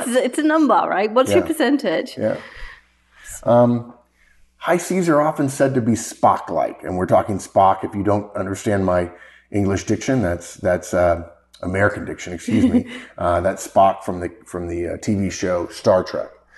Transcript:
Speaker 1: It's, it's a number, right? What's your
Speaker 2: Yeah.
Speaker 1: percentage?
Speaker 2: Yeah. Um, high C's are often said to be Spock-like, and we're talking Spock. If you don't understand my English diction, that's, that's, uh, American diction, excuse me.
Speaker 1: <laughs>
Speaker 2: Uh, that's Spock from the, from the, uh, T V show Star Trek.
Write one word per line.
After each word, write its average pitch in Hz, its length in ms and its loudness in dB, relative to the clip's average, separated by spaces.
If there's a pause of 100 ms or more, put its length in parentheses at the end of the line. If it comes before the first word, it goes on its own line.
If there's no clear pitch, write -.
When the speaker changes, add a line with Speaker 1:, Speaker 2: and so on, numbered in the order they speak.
Speaker 1:
It's, 240 80 0
it's 254 220 0
a 311 40 0
number, 302 320 4
right? 175 380 0
What's 247 180 2
your 359 120 4
Speaker 2:
Yeah. - 40 -4
Speaker 1:
percentage? 269 720 -2
Speaker 2:
Yeah. - 200 -2 (1040)
Um, 120 500 2 (640)
high 175 220 0
C's 180 300 -2
are 147 120 4
often 151 280 0
said 135 260 0
to 131 60 0
be 117 120 2
Spock-like, 87 920 -2
and 90 140 -4
we're 92 100 0
talking 98 320 2
Spock. 95 460 2
If - 100 -8
you 101 80 -4
don't 101 340 0
understand 98 480 -2
my 90 260 0 (400)
English 98 340 0
diction, 120 380 0
that's, 87 340 -4
that's, 90 380 -2
uh, 85 340 2 (340)
American 95 420 0
diction, 78 280 -12
excuse 95 380 0
me. 233 160 2 (180)
Speaker 1:
<laughs> - 140 -20
Speaker 2:
Uh, 87 220 2
that's 95 260 -2
Spock 98 360 4
from 90 180 -6
the, 90 100 -6 (140)
from 87 240 -8
the, 85 200 -4
uh, 82 100 -6
T - 160 -2
V 98 160 0
show 90 380 -4
Star 92 360 2
Trek. - 240 -8 (300)